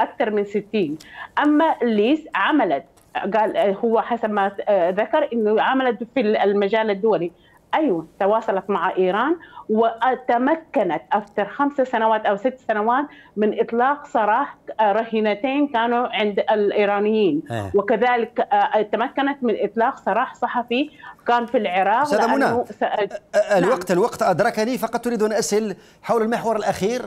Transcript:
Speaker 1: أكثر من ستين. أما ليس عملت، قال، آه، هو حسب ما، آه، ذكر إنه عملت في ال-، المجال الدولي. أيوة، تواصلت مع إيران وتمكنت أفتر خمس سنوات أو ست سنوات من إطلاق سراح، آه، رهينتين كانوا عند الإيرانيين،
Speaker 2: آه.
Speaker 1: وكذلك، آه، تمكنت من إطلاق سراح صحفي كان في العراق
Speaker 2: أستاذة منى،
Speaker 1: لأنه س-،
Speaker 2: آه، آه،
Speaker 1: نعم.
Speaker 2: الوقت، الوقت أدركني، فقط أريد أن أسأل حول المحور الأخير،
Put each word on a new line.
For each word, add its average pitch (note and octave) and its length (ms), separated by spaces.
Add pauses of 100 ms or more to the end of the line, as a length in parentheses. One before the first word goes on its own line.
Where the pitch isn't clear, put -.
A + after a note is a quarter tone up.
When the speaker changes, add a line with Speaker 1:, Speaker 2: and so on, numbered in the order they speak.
Speaker 1:
أكثر A3 300
من G#3 140
ستين. G3+ 540 (440)
أما D4+ 400
ليس A#3+ 420 (100)
عملت، G3 500 (500)
قال، G#3+ 220
آه، F#3+ 280
هو A3+ 160
حسب A3+ 300
ما، G3+ 220 (160)
آه، F3+ 220
ذكر A3 420
إنه G#3+ 300
عملت B3 360 (160)
في C4+ 60
ال-، G#3+ 160
المجال G3+ 540
الدولي. F#3+ 420 (420)
أيوة، A3 320 (140)
تواصلت G#3 500
مع F3 260
إيران G#3 400 (320)
وتمكنت A#3 1300 (120)
أفتر G#3 320
خمس C#4+ 360
سنوات A3+ 460
أو G3+ 100
ست B3+ 180 (140)
سنوات A#3 360 (320)
من G#3 240
إطلاق B3+ 460
سراح، G#3+ 520 (220)
آه، G#3+ 120
رهينتين A3+ 760
كانوا A#3+ 400
عند G3+ 300
الإيرانيين، G3+ 1120
Speaker 2:
آه. G#2 240
Speaker 1:
وكذلك، A3+ 800
آه، G#3 300
تمكنت C4+ 600
من A#3 160
إطلاق A3+ 380
سراح A3 380
صحفي B3 560 (360)
كان A#3+ 200
في A#3+ 120
العراق G3 440
Speaker 2:
أستاذة A#3 240
منى، C4+ 180
Speaker 1:
لأنه A#3 200
س-، - 180
Speaker 2:
آه، A3+ 40
آه، G#3 760
Speaker 1:
نعم. F3 40
Speaker 2:
الوقت، F#3+ 260
الوقت G3+ 320
أدركني، G#3+ 560
فقط A3+ 280
أريد A#3 160
أن A3 100
أسأل G#3+ 440 (260)
حول A3 200
المحور A3 340
الأخير، G#3 500